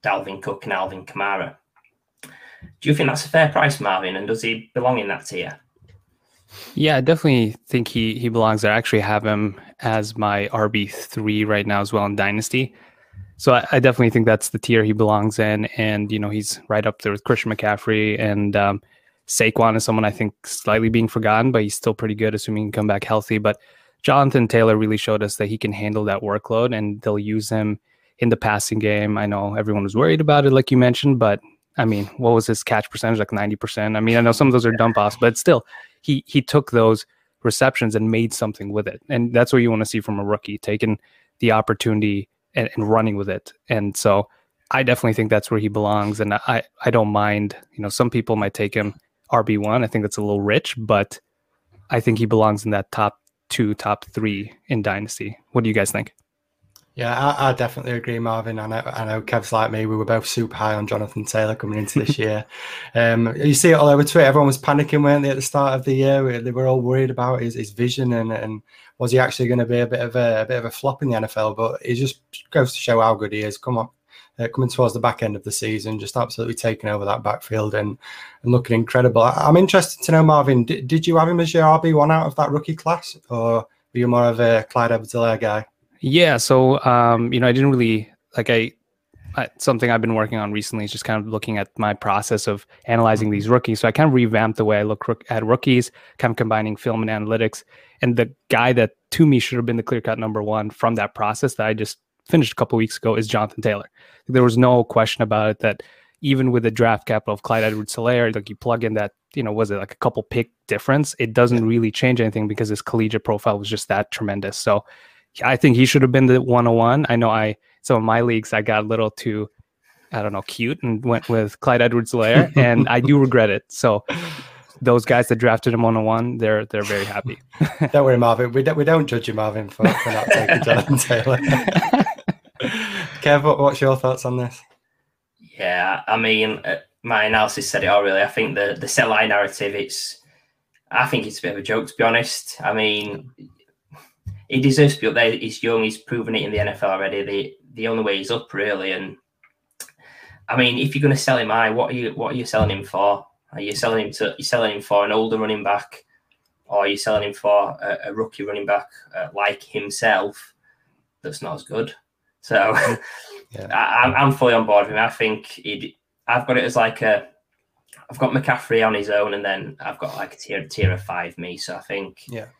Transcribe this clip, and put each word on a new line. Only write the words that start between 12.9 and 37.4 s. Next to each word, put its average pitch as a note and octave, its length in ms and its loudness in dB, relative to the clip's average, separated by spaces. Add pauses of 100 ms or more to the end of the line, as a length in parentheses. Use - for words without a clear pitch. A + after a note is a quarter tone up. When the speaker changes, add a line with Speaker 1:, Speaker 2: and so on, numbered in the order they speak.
Speaker 2:
So C3 160 4
I, B2 180 2
I C3+ 80 4
definitely B2 300 4
think A2+ 160 2
that's A2 240 2
the A#2 80 -6
tier A2+ 260 2
he G#2+ 80 0
belongs G#2+ 460 0
in. G#2+ 260 0 (140)
And, G#2+ 340 -2
you G#2+ 60 -2
know, G#2 100 -4
he's G#2 400 -6
right G#2+ 180 0
up G#2+ 140 -4
there G#2+ 100 -4
with G2+ 140 -6
Christian A2+ 260 -6
McCaffrey. G#2+ 680 -2
And, G#2 360 -2
um, G2+ 260 0 (440)
Saquon A2+ 480 2
is A2 100 0
someone A2+ 200 0
I G#2 60 2
think G#2 240 -4 (120)
slightly A2+ 440 0
being A2+ 180 2
forgotten, A2 420 2
but A#2+ 120 2
he's G#2 120 -4
still A2+ 200 -2
pretty A2 200 -4
good, G#2+ 200 -2
assuming G#2+ 300 -4
he - 20 -6
can G2+ 140 -4
come G#2+ 60 0
back G2 180 0
healthy. A2 340 0
But G#2 200 0 (440)
Jonathan C3+ 460 4
Taylor A2+ 280 6
really G#2+ 220 0
showed G#2+ 240 -2
us G#2 140 -6
that G#2 100 -4
he G#2 100 -4
can G#2+ 160 -4
handle G#2+ 320 -4
that G2 160 -2
workload, A2+ 560 -2
and G#2 240 -4
they'll G#2 180 -2
use G#2+ 300 -4
him G#2+ 320 -2 (400)
in A#2 80 2
the A2+ 80 4
passing G#2+ 420 -2
game. G#2 400 0
I G#2 80 -2
know G2+ 300 -4
everyone G#2+ 260 -2
was G2 140 -4
worried D#3 240 4
about D3 260 4
it, C3+ 60 4
like C3 180 2
you C3 60 4
mentioned, B2+ 420 4
but, G#2 220 2 (380)
I B2+ 60 0
mean, G#2+ 200 0 (120)
what A#2+ 140 2
was A2+ 160 4
his A2+ 160 -2
catch G#2+ 260 -2
percentage? A2+ 300 -2
Like, G#2 140 -2
ninety G#2 240 -4
percent? G#2+ 400 -4
I G#2+ 40 0
mean, A2+ 160 2
I A#2+ 40 4
know A#2 100 6
some C#3 160 4
of C3 60 6
those B2 120 4
are A#2 60 4
dump A2+ 260 2
offs, G#2 240 0
but A#2 160 4
still, C#3+ 300 2 (360)
he, C#3+ 240 -2
he C#3+ 140 2
took C#3 300 0
those A2+ 360 4 (360)